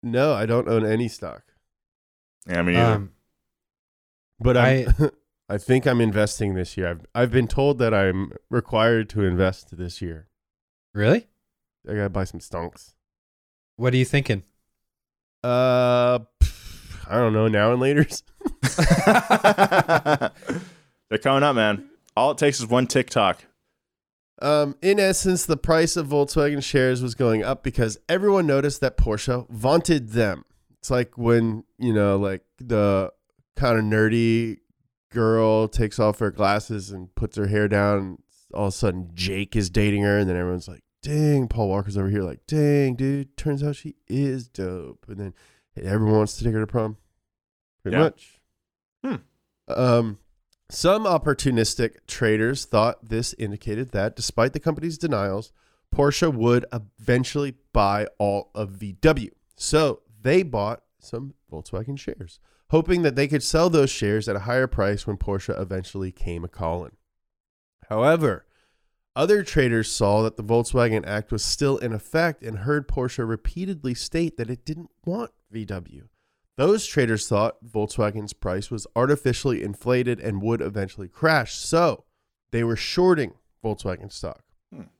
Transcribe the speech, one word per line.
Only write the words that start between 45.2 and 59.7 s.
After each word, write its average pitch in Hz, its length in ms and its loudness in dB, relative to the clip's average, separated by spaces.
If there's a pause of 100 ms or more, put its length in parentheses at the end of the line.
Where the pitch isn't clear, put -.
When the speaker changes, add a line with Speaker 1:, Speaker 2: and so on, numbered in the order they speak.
Speaker 1:
everyone 107 360 2
wants 107 200 0
to - 60 -8
take 113 100 0
her 110 60 -2
to 110 80 -4
prom. 110 300 -4 (840)
Pretty 92 140 -4
Speaker 2:
Yeah. 147 80 6
Speaker 1:
much. - 380 -4 (640)
Speaker 2:
Hmm. 262 100 -4 (540)
Speaker 1:
Um, 117 500 0 (500)
some 208 360 0
opportunistic 127 1040 0
traders 113 580 0
thought 113 420 0
this 113 320 -4
indicated 107 520 -8
that, 104 260 -2
despite 117 360 -2
the - 60 -8
company's 156 380 -6
denials, 104 560 -4 (420)
Porsche 143 380 2
would 120 400 2
eventually 127 840 -4 (160)
buy 104 360 0 (120)
all 101 340 -2
of 104 180 -8
V 95 280 -12
W. 147 300 2 (260)
So 151 460 0 (200)